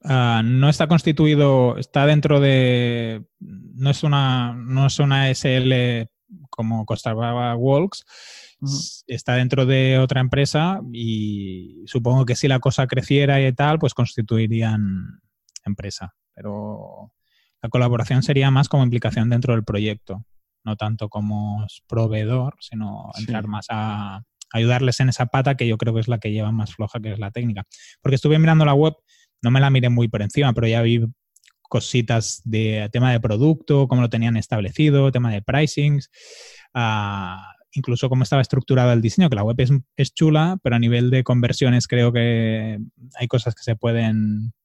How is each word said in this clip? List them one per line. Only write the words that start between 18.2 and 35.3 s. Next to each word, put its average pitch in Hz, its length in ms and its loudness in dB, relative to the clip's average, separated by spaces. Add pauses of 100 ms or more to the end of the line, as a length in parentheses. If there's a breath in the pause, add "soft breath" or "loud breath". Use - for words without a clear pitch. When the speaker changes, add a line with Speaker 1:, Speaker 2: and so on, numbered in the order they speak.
Speaker 1:
sería 139 260 2
más 135 180 4
como 139 140 2
implicación 117 480 0
dentro 120 240 0
del 113 80 0
proyecto, 107 640 -6 (400)
no 107 120 -6
tanto 110 320 -6
como 104 580 -6
s-, - 220 -18
proveedor, 113 720 -2
sino 107 540 -12
Speaker 2:
Sí. 107 60 -12
Speaker 1:
entrar 110 260 -6
más 104 220 -8
a 107 540 -6 (320)
ayudarles 123 460 0
en 131 80 2
esa 123 180 -2
pata 135 300 0
que 120 100 -2
yo 110 100 0
creo 113 180 -2
que 113 60 0
es 110 80 -4
la 117 100 -2
que 107 120 -6
lleva 107 220 -2
más 110 220 -4
floja, 110 260 -8
que 107 120 -8
es 95 60 -10
la 104 120 -8
técnica. 113 340 -6 (360 loud breath)
Porque 135 140 0
estuve 151 240 2
mirando 160 260 6
la 143 100 4
web, 156 200 2 (480 soft breath)
no 120 80 2
me 135 100 4
la 139 100 4
miré 127 180 2
muy 120 200 2
por 104 140 -4
encima, 117 300 0
pero 117 140 0
ya 113 160 2
vi 117 220 2 (580)
cositas 117 800 -2
de 110 480 -2
tema 127 200 2
de 120 60 0
producto, 135 680 2
cómo 123 140 2
lo 117 80 0
tenían 117 260 0
establecido, 135 720 2
tema 123 220 -2